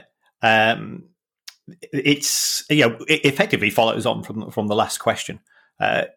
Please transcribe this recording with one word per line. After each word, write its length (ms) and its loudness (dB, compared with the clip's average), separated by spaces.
Um, 680 2
it's, 760 -2
you 180 4
know, 100 -4
it 180 2
effectively 440 0
follows 360 2
on 180 -2
from, 280 -12
from 160 -2
the 80 0
last 220 0
question. 420 -4
Uh, 240 0